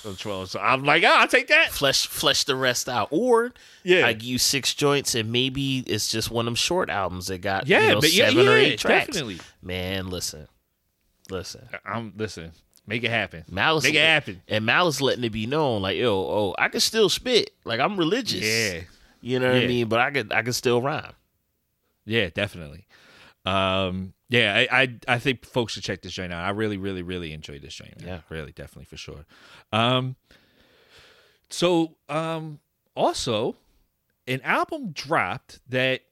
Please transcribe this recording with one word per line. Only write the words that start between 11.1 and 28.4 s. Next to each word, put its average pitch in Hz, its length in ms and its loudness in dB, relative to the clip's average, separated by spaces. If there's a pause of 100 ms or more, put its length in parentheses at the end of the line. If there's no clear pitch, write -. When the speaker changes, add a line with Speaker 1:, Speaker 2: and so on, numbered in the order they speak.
Speaker 2:
Listen. - 380 -10 (160)
Speaker 1:
I'm, 107 320 -8
listen. 92 340 -8 (380)
Make 117 160 -4
it 117 60 0
happen. 101 380 -4
Speaker 2:
Malice 131 360 0
Speaker 1:
Make 151 100 2
it 151 100 4
happen. 147 440 0
Speaker 2:
And 107 180 0
Malice 143 340 2
letting 120 220 0
it 120 80 -2
be 110 160 -4
known, 131 340 0
like, 95 160 0
"Yo, 110 160 2
oh, 95 460 0
I 190 120 2
can - 100 -2
still 220 280 4
spit. 240 440 0 (120)
Like, 113 140 -2
I'm 175 180 0
religious." 175 460 0
Speaker 1:
Yeah. 107 380 0 (400)
Speaker 2:
You 127 180 -4
know 127 80 2
what 127 120 4
I - 20 4
Speaker 1:
Yeah. 107 80 2
Speaker 2:
mean? 120 200 0
But 110 120 2
I 131 100 0
could, 127 220 -4
I 113 100 0
could 117 140 -4
still 120 260 2
rhyme. 139 300 -6 (920)
Speaker 1:
Yeah, 104 300 0
definitely. 87 540 -6 (580)
Um, 95 680 0 (160)
yeah, 117 260 2 (160)
I, 127 120 4
I, 123 120 0 (140)
I 123 100 2
think 120 280 -2
folks 117 260 -2
should 101 100 -10
check 98 200 -8
this 90 100 -12
joint 90 200 -8
out. 85 120 -6
I 98 60 -2
really, 104 260 -2
really, 95 260 -6
really 87 300 -6
enjoyed 73 300 -14
this 71 120 -16
joint, - 260 -18
man. 85 80 -14
Speaker 2:
Yeah. 90 200 -10
Speaker 1:
Really, 78 240 -10